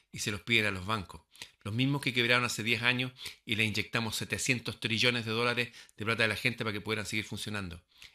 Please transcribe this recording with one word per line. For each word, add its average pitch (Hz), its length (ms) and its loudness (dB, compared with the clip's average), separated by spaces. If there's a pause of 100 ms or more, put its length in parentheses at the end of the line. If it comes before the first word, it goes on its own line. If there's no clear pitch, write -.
(120)
Y - 80 -10
se 113 120 -2
los 101 100 -4
piden 113 260 4
a 101 40 0
los 92 140 -4
bancos. 98 360 -4 (420)
Los 101 100 -6
mismos 135 280 2
que 127 120 -2
quebraron 123 300 6
hace 113 180 -2
diez 113 220 0
años 123 280 2 (340)
y 107 100 -2
les 110 100 4
inyectamos 107 500 -2
setecientos 110 640 -2
trillones 117 460 2
de 113 60 -2
dólares 120 400 0 (260)
de 107 80 -6
plata 113 180 2
de 110 60 4
la 104 60 0
gente 120 280 0
para 110 100 -2
que 104 80 -4
pudieran 104 240 -4
seguir 107 200 -4
funcionando. 101 560 -8 (340)